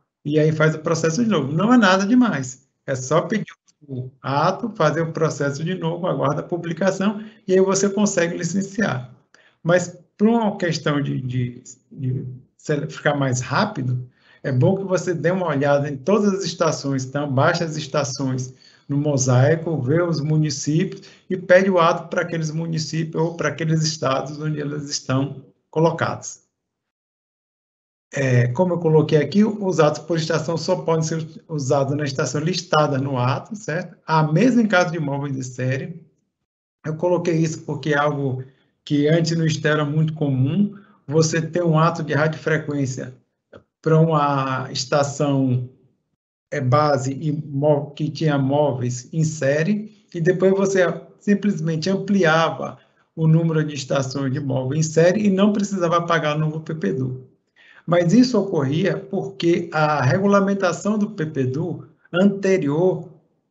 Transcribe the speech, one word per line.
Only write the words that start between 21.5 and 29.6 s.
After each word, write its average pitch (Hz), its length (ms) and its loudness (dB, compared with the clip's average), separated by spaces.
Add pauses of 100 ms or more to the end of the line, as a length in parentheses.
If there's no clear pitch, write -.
o 185 80 2
ato 170 300 2
para 180 140 -4
aqueles 160 300 -4
municípios 160 720 -4
ou 170 140 -2
para 151 140 -4
aqueles 160 340 -2
estados 143 580 -2
onde 151 200 -4
elas 143 280 -8
estão 135 540 -2 (260)
colocadas. 156 760 -2 (1700)
É, 123 340 2
como 175 260 2
eu - 20 -2
coloquei 156 400 4
aqui, 151 260 4
os 190 360 0